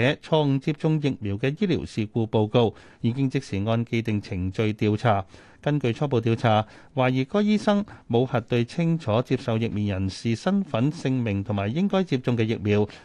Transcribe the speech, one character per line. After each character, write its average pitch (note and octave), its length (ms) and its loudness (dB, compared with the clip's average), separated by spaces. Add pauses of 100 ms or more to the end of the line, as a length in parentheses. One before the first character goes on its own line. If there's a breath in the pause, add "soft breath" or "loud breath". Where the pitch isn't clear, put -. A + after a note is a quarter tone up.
(220)
錯 D#3 260 2
誤 C3+ 120 2
接 D#3 140 -2
種 D#3 280 0
疫 C#3 180 0
苗 G2+ 160 -4
嘅 C3 160 -2
醫 G3 160 -2
療 G2 180 0
事 G#2+ 200 -4
故 A2+ 200 -2
報 G#2+ 220 2
告， A2+ 260 2 (280 loud breath)
已 A#2 120 0
經 C3+ 160 0
即 C#3 100 -2
時 G2 280 -4
按 A#2 180 0
既 A2+ 160 -2
定 G#2+ 200 -2
程 F#2 320 -4
序 G#2+ 200 0
調 G#2 240 2
查。 G2+ 280 2 (360 loud breath)
根 D3 180 0
據 A#2+ 120 0
初 C#3+ 160 -2
步 B2+ 140 0
調 A2+ 140 2
查， A2 300 2 (300 loud breath)
懷 C3 160 2
疑 C3 140 0
該 G#3 160 0
醫 G#3 160 2
生 G3+ 280 0 (240 loud breath)
冇 A#2 160 4
核 B2+ 160 -2
對 A#2+ 240 0
清 E3 320 0
楚 A2+ 240 0
接 C3 160 -2
受 A2+ 200 -2
疫 A2+ 100 0
苗 G2+ 300 -2
人 F#2+ 120 0
士 A#2 260 -2
身 G3 280 0
份、 B2+ 280 0
姓 C3 320 -2
名 G2+ 200 -2
同 G#2 120 -4
埋 G2+ 180 -2
應 F#3 140 0
該 F#3+ 160 2
接 C#3+ 140 -2
種 B2 200 0
嘅 A#2 60 2
疫 A2 120 -2
苗， G#2 320 2 (180 loud breath)